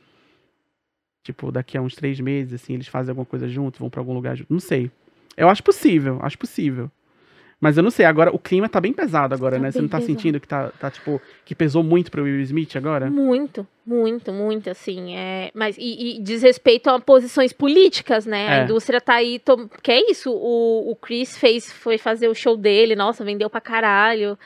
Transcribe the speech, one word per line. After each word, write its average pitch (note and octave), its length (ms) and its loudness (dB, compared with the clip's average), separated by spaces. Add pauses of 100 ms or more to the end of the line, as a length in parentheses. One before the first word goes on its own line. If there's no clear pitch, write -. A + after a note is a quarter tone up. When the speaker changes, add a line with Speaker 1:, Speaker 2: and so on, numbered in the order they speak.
(1200)
Speaker 1:
Tipo, C3+ 280 -12
daqui B2+ 260 -6
a C3 40 -4
uns B2+ 120 -6
três C#3 240 -6
meses, C3 420 -6
assim, C3 140 -10
eles B2+ 140 -10
fazem C3 240 -6
alguma C3 140 -8
coisa B2 220 -8
junto, C3 300 -6
vão B2+ 100 -8
pra B2+ 120 -10
algum B2+ 140 -8
lugar B2+ 220 -6
junto. B2 160 -10
Não F3+ 80 0
sei. B2+ 300 -4 (460)
Eu E3 120 4
acho G3+ 140 2
possível, C#3 580 2
acho C#3+ 160 -8
possível. C#3 540 -6 (720)
Mas D3+ 160 2
eu E3 80 6
não A#3 80 2
sei, - 120 4
agora D#3+ 300 4
o E3 60 -4
clima G3 280 0
tá F#3+ 120 -2
bem G3+ 120 -2
pesado D#3 440 -2
agora, C3 180 -2
Speaker 2:
Tá B2+ 80 -2
Speaker 1:
né? C3+ 80 -4
Você B3+ 80 -6
Speaker 2:
bem - 40 -2
Speaker 1:
não D3 60 -2
tá D#3+ 100 -4
Speaker 2:
pesado. A#3 200 -4
Speaker 1:
sentindo D3+ 220 -4
que - 80 -18
tá, C#3 220 -6 (100)
tá, C#3 100 -8
tipo, - 320 -8 (220)
que D#3+ 100 -14
pesou D#3+ 300 2
muito E3+ 260 2
pro D3 140 -4
Will C#3 160 -2
Smith D3 340 -4
agora? C#3+ 340 -4
Speaker 2:
Muito, C4+ 560 -2 (220)
muito, A3+ 460 -4
muito, G#3 360 -6
assim, F3+ 460 -10
é... F#3 400 -10
Mas G#3+ 240 -4
e, A#3+ 380 -8
e A3+ 40 -12
diz G#3+ 220 -6
respeito B3+ 480 6
a B3+ 80 4
posições B3+ 540 4
políticas, C#4+ 760 2
né? G#3 220 -4
A D3 80 2
Speaker 1:
É. C3 80 2
Speaker 2:
indústria A3+ 360 0
tá B3 140 2
aí, A#3+ 240 0
tom-, A#3+ 300 2 (120)
que B3 120 0
é G4+ 180 4
isso, C4 220 -4
o, A#3 580 0
o A3 60 -8
Chris A#3+ 420 -8
fez, A#3 340 2
foi A3+ 260 -4
fazer A3+ 280 -2
o A3+ 80 0
show A3+ 220 0
dele, G#3+ 400 4
nossa, G#3 280 -2
vendeu G3+ 240 -4
pra A3+ 120 -8
caralho. G#3+ 840 0